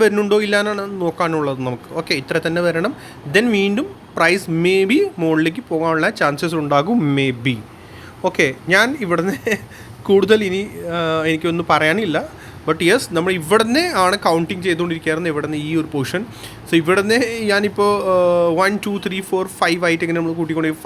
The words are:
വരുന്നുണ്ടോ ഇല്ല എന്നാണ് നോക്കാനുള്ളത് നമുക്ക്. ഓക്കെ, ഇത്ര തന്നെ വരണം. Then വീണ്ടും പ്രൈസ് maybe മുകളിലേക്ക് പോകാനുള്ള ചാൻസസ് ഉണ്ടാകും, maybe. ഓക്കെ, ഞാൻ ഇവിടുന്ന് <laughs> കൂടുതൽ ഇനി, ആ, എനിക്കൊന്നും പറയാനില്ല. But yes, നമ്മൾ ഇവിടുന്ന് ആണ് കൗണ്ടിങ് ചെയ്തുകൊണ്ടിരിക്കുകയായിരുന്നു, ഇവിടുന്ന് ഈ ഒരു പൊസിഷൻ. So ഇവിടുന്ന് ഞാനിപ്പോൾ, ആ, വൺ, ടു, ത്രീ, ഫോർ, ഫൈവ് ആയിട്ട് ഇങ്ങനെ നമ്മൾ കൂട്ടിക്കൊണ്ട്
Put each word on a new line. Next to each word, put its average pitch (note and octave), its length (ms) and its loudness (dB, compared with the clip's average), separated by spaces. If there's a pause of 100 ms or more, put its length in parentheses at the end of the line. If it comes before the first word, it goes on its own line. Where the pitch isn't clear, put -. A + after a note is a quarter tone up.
വരുന്നുണ്ടോ G#3 420 2
ഇല്ല G3+ 160 0
എന്നാണ് G#3 220 -4 (200)
നോക്കാനുള്ളത് D#3+ 640 -2
നമുക്ക്. B2 200 -8 (120)
ഓക്കെ, E3 220 -4
ഇത്ര E3 240 -2
തന്നെ E3+ 200 -2
വരണം. E3+ 280 0 (420)
Then A3 100 4 (120)
വീണ്ടും G3+ 280 0 (320)
പ്രൈസ് F3+ 280 2 (200)
maybe F#3+ 320 4 (240)
മുകളിലേക്ക് D#3+ 480 0
പോകാനുള്ള D#3+ 380 0 (140)
ചാൻസസ് E3 420 0
ഉണ്ടാകും, D3 340 2 (220)
maybe. B2+ 360 0 (760)
ഓക്കെ, F3+ 180 2 (260)
ഞാൻ G#3 140 6 (180)
ഇവിടുന്ന് F3 320 0 (340)
<laughs> - 380 -20
കൂടുതൽ G3 300 6 (100)
ഇനി, F#3 120 -2 (340)
ആ, - 20 -2 (320)
എനിക്കൊന്നും E3 440 0
പറയാനില്ല. D#3 440 2 (500)
But D#3+ 120 0 (100)
yes, A#3+ 120 4 (140)
നമ്മൾ E3+ 240 0
ഇവിടുന്ന് A3 440 2 (200)
ആണ് F#3 120 2 (120)
കൗണ്ടിങ് E3+ 400 0
ചെയ്തുകൊണ്ടിരിക്കുകയായിരുന്നു, E3 640 -2
ഇവിടുന്ന് D3+ 340 -4
ഈ D#3 40 -4 (100)
ഒരു D#3 120 -4
പൊസിഷൻ. D3 280 -2 (480)
So - 120 -8
ഇവിടുന്ന് G3 360 2 (340)
ഞാനിപ്പോൾ, G3+ 400 2 (220)
ആ, - 20 4 (460)
വൺ, G3 100 4 (140)
ടു, G3+ 80 -4 (120)
ത്രീ, F#3+ 140 -4 (100)
ഫോർ, F#3+ 160 0 (140)
ഫൈവ് E3+ 280 0
ആയിട്ട് E3 180 0
ഇങ്ങനെ E3 160 -2
നമ്മൾ E3 180 -2
കൂട്ടിക്കൊണ്ട് D#3+ 460 -2